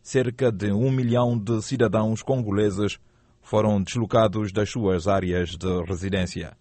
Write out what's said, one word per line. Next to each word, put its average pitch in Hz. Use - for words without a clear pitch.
cerca 123
de 101
um 110
milhão 120
de 110
cidadãos 110
congoleses 104
foram 107
deslocados 107
das 104
suas 95
áreas 90
de 90
residência. 90